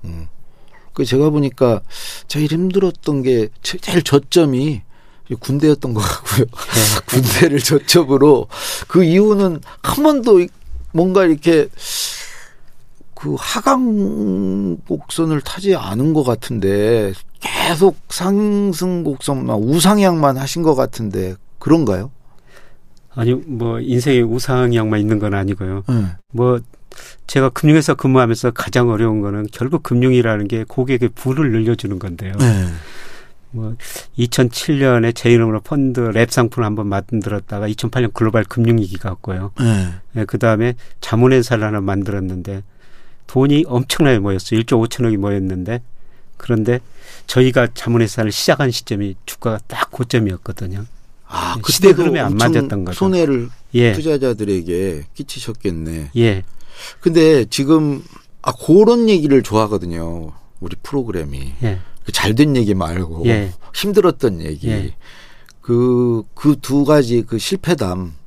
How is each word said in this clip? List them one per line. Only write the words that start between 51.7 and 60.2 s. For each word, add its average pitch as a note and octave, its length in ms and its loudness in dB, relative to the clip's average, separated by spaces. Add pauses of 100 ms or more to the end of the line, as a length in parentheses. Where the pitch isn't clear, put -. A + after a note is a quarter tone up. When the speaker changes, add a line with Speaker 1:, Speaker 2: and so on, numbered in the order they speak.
Speaker 2:
시대 F#3+ 180 6
Speaker 1:
그때도 F3 140 2
Speaker 2:
흐름에 E3+ 160 2
안 G#2 120 0
Speaker 1:
엄청 A2 220 2
Speaker 2:
맞았던 G#2 320 0
거죠. F2+ 120 -6
Speaker 1:
손해를 D#3 520 0 (240)
Speaker 2:
예. A#2+ 180 4
Speaker 1:
투자자들에게 G2 1120 -2 (100)
끼치셨겠네. E2 1000 -8
Speaker 2:
예. G#2+ 280 2 (580)
Speaker 1:
근데 D#3+ 480 4
지금, D3 520 2 (400)
아, - 120 -4
그런 A3 560 4
얘기를 D3 340 4
좋아하거든요. E2+ 880 -2 (300)